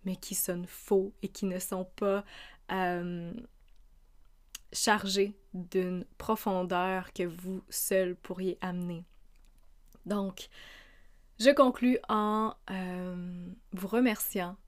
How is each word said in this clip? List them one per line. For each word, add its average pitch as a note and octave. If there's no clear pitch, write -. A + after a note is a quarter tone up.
mais F#3
qui -
sonnent F3+
faux G3
et F#3+
qui -
ne F#3
sont F#3
pas, G3+
euh, F3
chargés G3+
d'une F3+
profondeur F#3
que F3+
vous F3+
seul F#3
pourriez F#3
amener. F3
Donc, G3
je B3
conclus B3+
en, G#3+
euh, F3+
vous F#3+
remerciant. G#3+